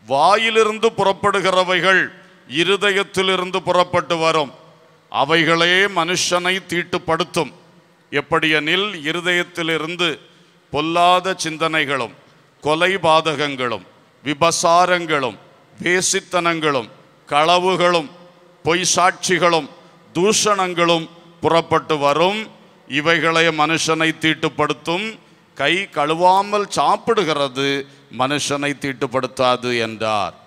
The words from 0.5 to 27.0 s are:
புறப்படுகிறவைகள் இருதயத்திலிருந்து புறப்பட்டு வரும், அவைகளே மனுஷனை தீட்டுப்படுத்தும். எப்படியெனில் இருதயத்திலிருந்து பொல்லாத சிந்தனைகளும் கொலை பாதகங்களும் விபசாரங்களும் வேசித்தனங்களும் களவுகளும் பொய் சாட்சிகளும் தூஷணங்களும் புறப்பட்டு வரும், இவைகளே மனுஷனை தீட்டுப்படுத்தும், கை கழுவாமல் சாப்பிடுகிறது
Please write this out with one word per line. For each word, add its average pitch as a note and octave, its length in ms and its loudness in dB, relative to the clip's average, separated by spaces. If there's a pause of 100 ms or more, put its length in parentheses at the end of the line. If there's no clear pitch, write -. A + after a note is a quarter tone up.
புறப்படுகிறவைகள் F#3 1040 2 (580)
இருதயத்திலிருந்து F#3+ 1040 0
புறப்பட்டு F3 500 0
வரும், D#3+ 380 0 (680)
அவைகளே E3 520 2 (240)
மனுஷனை F3+ 560 0 (160)
தீட்டுப்படுத்தும். E3 840 -2 (680)
எப்படியெனில் D#3 680 0 (220)
இருதயத்திலிருந்து E3+ 1000 -4 (640)
பொல்லாத F3 720 0
சிந்தனைகளும் D3+ 720 -4 (520)
கொலை E3 260 0 (140)
பாதகங்களும் C#3+ 760 0 (400)
விபசாரங்களும் E3 1120 0 (440)
வேசித்தனங்களும் E3+ 1040 -2 (440)
களவுகளும் F3 760 2 (520)
பொய் F3 220 0 (120)
சாட்சிகளும் F3 720 0 (460)
தூஷணங்களும் F3+ 920 2 (340)
புறப்பட்டு D#3 580 0
வரும், D#3+ 420 2 (480)
இவைகளே E3 560 0 (160)
மனுஷனை D#3+ 500 0 (140)
தீட்டுப்படுத்தும், D#3 840 -2 (540)
கை E3+ 340 0
கழுவாமல் F#3 720 2 (100)
சாப்பிடுகிறது D3+ 920 0 (500)